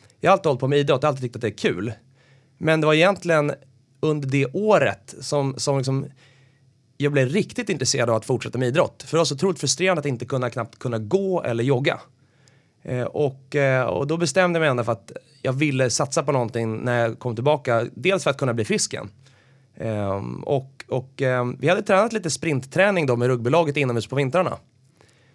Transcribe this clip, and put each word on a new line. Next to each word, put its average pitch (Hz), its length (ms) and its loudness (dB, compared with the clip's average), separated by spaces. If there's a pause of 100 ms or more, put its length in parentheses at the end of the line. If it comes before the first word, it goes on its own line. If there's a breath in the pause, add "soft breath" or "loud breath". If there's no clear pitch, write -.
(200 soft breath)
jag 160 100 4
har - 20 8
alltid 185 140 2
hållit 135 140 2
på 131 80 0
med 143 100 4
idrott, 143 240 2
jag 151 60 2
har 143 40 2
alltid 127 100 -6
tyckt 120 140 -8
att 95 60 -8
det 107 60 0
är 98 100 -6
kul. 101 340 -2 (680 soft breath)
Men 160 220 2
det 151 60 2
var 156 80 6
egentligen 165 580 2 (480)
under 151 280 0
det 139 240 2
året 165 680 2
som, 135 380 -2
som 143 200 0
liksom 135 280 -2 (880 soft breath)
jag 143 160 0
blev 135 160 4
riktigt 202 400 -2
intresserad 123 420 0
av 113 60 4
att 107 80 -2
fortsätta 123 340 -4
med 127 100 0
idrott. 151 380 0
För 151 100 -2
det - 40 4
var 165 40 4
så 139 100 -2
otroligt 180 260 -2
frustrerande 170 400 0
att 139 60 -6
inte 131 200 -4
kunna, 127 240 -4
knappt - 280 -8
kunna 117 200 -4
gå 180 440 0
eller 117 220 -2
jogga. 139 360 0 (840 soft breath)
Eh, 123 200 -6
och, 135 540 -4
eh, 135 280 2
och 123 220 -2
då 160 100 -2
bestämde 175 400 2
jag 165 60 2
mig 156 80 4
ändå 120 140 0
för 117 80 -2
att - 200 -8 (300)
jag 131 100 0
ville 131 380 0
satsa 147 320 -2
på 143 100 -2
någonting 117 520 -2
när 120 160 0
jag 117 180 0
kom 120 160 -6
tillbaka. 123 600 0
Dels 180 300 -2
för 156 60 2
att 139 60 -2
kunna 127 180 0
bli 113 100 -2
frisk - 280 -2
igen. - 180 -10 (680 soft breath)
Ehm, 101 680 -4
och, - 440 -4
och, 131 340 -6
ehm, 127 380 0
vi 139 80 0
hade 202 140 2
tränat 208 300 2
lite 180 180 -4
sprintträning 165 760 0
då 123 100 2
med 120 120 2
rugbylaget 139 480 2
inomhus 123 300 0
på 131 100 -6
vintrarna. 143 400 0 (800 soft breath)